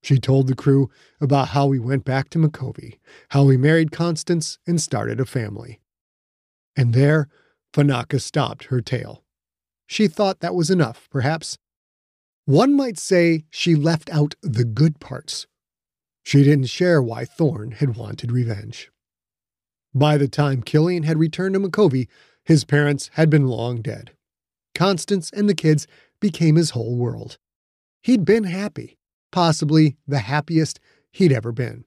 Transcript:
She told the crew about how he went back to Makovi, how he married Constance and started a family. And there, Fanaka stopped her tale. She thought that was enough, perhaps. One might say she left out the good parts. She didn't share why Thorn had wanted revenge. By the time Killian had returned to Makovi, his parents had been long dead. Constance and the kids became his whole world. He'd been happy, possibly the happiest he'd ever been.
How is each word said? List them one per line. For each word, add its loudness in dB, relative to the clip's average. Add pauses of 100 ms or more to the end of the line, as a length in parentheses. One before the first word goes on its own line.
She 2
told 2
the -2
crew 0 (300)
about 0
how 0
he -2
went -4
back -4
to -4
Makovi, -4 (320)
how 6
he 6
married 2
Constance -4
and 0
started -6
a -2
family. -10 (960)
And 2
there, 4 (440)
Fanaka 0
stopped -4
her -4
tale. -8 (640)
She 0
thought -2
that -6
was -2
enough, 0
perhaps. -4 (880)
One 4
might -2
say 2
she 0
left 0
out 0
the -2
good 0
parts. -14 (760)
She 4
didn't 4
share 2
why -6
Thorn -4
had -2
wanted -10
revenge. -4 (1040)
By 2
the 2
time -2
Killian 0
had 0
returned -2
to 0
Makovi, 0 (380)
his 4
parents 0
had 2
been 2
long -4
dead. -12 (600)
Constance -2
and 0
the 2
kids 2 (320)
became 2
his 2
whole -6
world. -6 (640)
He'd 2
been 2
happy, -10 (340)
possibly 2 (100)
the -2
happiest -2 (320)
he'd 2
ever -2
been. -8